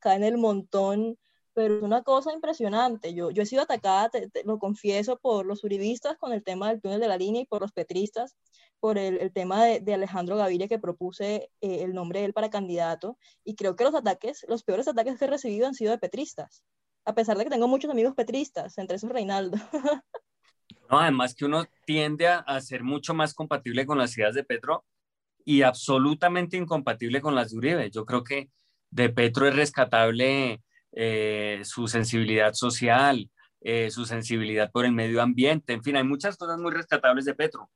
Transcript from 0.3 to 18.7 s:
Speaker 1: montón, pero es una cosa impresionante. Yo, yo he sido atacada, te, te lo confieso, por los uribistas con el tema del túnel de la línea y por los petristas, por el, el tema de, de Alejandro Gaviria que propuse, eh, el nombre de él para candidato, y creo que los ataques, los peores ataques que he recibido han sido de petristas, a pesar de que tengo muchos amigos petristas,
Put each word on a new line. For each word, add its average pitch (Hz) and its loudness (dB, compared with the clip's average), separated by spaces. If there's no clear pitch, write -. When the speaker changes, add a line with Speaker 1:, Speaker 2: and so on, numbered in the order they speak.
Speaker 1:
montón, 208 0
pero 214 2
es 214 -4
una 220 0
cosa 277 2
impresionante. 233 -2
Yo, 175 -2
yo 196 0
he 208 0
sido 254 0
atacada, 220 2
te, 208 -4
te - -8
lo 214 -2
confieso, 208 -2
por 208 0
los 202 -6
uribistas 214 -2
con 262 -6
el 208 -4
tema 190 -4
del 220 -2
túnel 196 -2
de 226 0
la 185 0
línea 214 -2
y 262 -8
por 208 -4
los 208 -6
petristas, 202 -4
por 220 2
el, 190 0
el 190 -2
tema 190 2
de, 233 4
de 202 -2
Alejandro 190 -2
Gaviria 190 0
que 220 -2
propuse, 196 -6
eh, 185 -4
el 185 -4
nombre 180 -6
de 202 0
él 202 -2
para 214 0
candidato, 175 -4
y 214 -8
creo 190 -2
que 240 2
los 294 2
ataques, 226 -2
los 233 -2
peores 220 0
ataques 240 -2
que 277 0
he - 0
recibido 254 -2
han 269 -4
sido 220 0
de 233 0
petristas, 185 -10
a 214 -4
pesar 220 2
de 214 0
que 294 -4
tengo 240 2
muchos 269 2
amigos 254 2
petristas, 226 -4